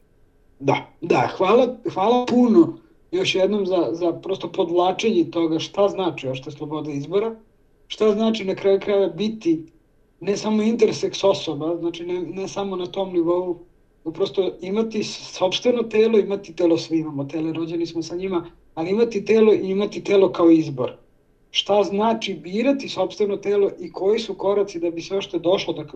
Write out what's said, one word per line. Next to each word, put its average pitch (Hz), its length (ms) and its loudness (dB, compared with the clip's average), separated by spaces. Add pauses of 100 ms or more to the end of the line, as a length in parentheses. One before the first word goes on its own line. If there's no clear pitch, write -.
(600)
Da, 135 280 0 (120)
da, 151 360 0
hvala, 226 400 4 (180)
hvala 240 320 2
puno 226 520 4 (340)
još 185 220 0
jednom 190 320 2
za, 180 260 0
za 170 200 -2
prosto - 400 -8
podvlačenje 180 800 0
toga 165 280 -2
šta 202 300 0
znači 175 400 -4
uopšte 135 220 -8
sloboda 147 400 -8
izbora, 185 460 -2 (500)
šta 214 260 2
znači 220 320 0
na 190 100 -2
kraju 196 260 2
krajeva 196 280 2
biti 165 580 -2 (540)
ne 190 160 -2
samo 214 260 0
interseks 214 600 0
osoba, 165 520 0
znači 170 300 -6
ne, 180 140 -4
ne 185 280 -8
samo 196 280 -6
na 180 100 -6
tom 190 260 -6
nivou, 175 460 0 (560)
prosto 196 360 -2 (100)
imati 214 440 -2
s-, - 300 -12
sopstveno 233 480 0
telo, 220 360 4
imati 190 380 -2
telo, 165 220 4
svi 160 200 -2
imamo 147 260 -4
tele, 160 280 -4
rođeni 165 340 -4
smo 165 160 -6
sa 165 140 -10
njima, 185 300 -4 (280)
ali 165 160 -4
imati 208 340 0
telo 220 300 6
i 185 160 0
imati 196 340 -2
telo 190 280 4
kao 170 180 6
izbor. 143 420 2 (580)
Šta 202 320 2
znači 202 520 -2
birati 190 540 -2
sopstveno 190 480 -2
telo 202 340 0 (100)
i 180 120 -12
koji 202 260 0
su 208 160 -6
koraci 196 440 0
da 170 120 -2
bi 165 100 -6
se 175 140 -8
uopšte 196 240 -4
došlo 170 340 0
do, - 120 -10 (120)